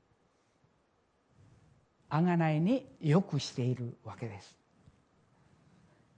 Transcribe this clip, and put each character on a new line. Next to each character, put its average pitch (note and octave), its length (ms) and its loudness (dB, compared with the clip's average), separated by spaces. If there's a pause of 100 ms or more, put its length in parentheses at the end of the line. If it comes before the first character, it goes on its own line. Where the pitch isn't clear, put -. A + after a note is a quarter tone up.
(2000)
贖 E3 480 2
い D3+ 40 2
に A3+ 260 0 (140)
良 D#3+ 200 4
く F#3+ 180 -2
し - 120 -8
て C3 120 -6
い B2 120 0
る B2 300 -8
わ G#2+ 140 -14
け A#2 100 -8
で G2+ 120 -12
す。 - 160 -20 (1600)